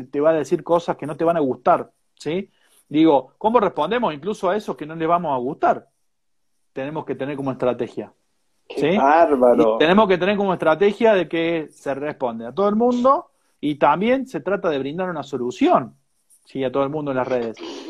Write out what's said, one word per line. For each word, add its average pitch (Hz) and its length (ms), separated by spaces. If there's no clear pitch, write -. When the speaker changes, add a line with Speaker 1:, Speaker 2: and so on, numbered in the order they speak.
Speaker 1:
te 143 160
va 156 80
a 165 40
decir 160 300
cosas 170 320
que - 100
no 151 120
te 170 80
van 170 100
a 165 60
gustar, 135 500
¿sí? 180 320
Digo, 151 500
¿cómo 226 220
respondemos 185 540
incluso 175 360
a 190 60
eso 208 220
que 151 80
no 160 100
le 160 100
vamos 170 280
a 131 40
gustar? 180 520
Tenemos 143 340
que 139 100
tener 135 200
como 139 160
estrategia, 117 600
Speaker 2:
¡Qué - 120
Speaker 1:
¿sí? 160 180
Speaker 2:
bárbaro! 127 800
Speaker 1:
Y 110 40
tenemos 202 280
que 185 100
tener 190 200
como 196 160
estrategia 202 600
de 180 140
que 165 420
se - 240
responde 131 540
a 127 60
todo 196 160
el 214 80
mundo 247 540
y 147 160
también 185 500
se - 140
trata 185 300
de 139 100
brindar 160 300
una 156 140
solución, 131 720
¿sí? 135 180
A 127 80
todo 139 120
el 135 60
mundo 147 220
en 131 60
las 123 100
redes. 117 300